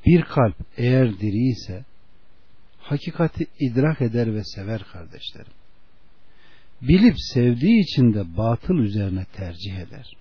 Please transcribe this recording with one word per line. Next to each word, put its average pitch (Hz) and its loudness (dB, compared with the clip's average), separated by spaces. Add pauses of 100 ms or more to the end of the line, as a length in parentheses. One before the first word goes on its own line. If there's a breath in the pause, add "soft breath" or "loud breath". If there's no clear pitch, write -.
Bir 165 8
kalp 117 0 (200)
eğer 123 4
diri 107 0
ise 107 -6 (960)
hakikati - -2 (140)
idrak 135 2
eder 113 0
ve 104 -4
sever 104 -8 (100)
kardeşlerim. 82 -16 (1300 soft breath)
Bilip 185 6
sevdiği 123 4
için 123 4
de 87 -4
batıl 117 0
üzerine 101 0
tercih 92 -10
eder. - -14